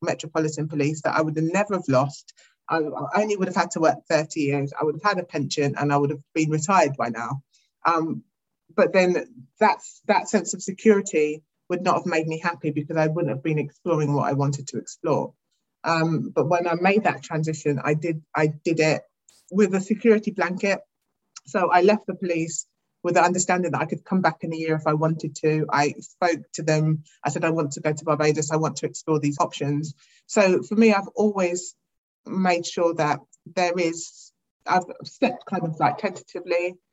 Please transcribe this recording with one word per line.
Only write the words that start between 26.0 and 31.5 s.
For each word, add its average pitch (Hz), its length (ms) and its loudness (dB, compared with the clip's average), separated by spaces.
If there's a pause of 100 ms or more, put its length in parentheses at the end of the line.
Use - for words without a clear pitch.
to 160 100 -8
them. 156 400 2 (200)
I 143 80 -2
said, 165 120 -4
"I 165 60 2
want 160 240 -2
to - 80 -12
go 151 100 0
to 156 140 -8
Barbados. 151 460 0
I 156 60 0
want 156 200 -2
to - 80 -6
explore 151 340 -2
these 147 200 -2
options." 147 560 -4 (320)
So 190 340 4
for - 140 -6
me, 226 180 6
I've 196 220 0
always 190 600 0 (520)